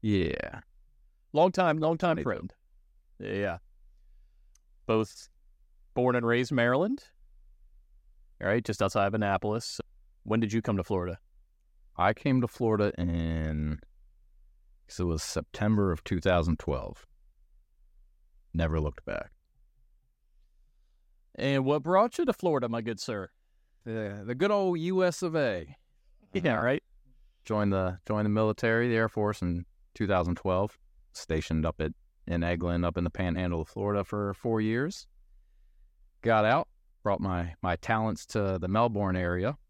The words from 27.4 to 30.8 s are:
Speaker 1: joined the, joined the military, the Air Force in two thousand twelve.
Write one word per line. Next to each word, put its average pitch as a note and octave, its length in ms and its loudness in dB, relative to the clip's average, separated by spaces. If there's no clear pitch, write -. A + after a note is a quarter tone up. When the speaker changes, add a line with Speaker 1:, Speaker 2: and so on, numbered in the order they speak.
Speaker 1:
joined G#2 280 0
the, F#2 340 0
joined G#2+ 200 0
the G#2 40 0
military, A2+ 580 2
the A#2 80 2
Air A2+ 120 2
Force G#2+ 320 -2
in F2 240 -2
two A2 120 -2
thousand F2+ 280 2
twelve. F#2+ 440 0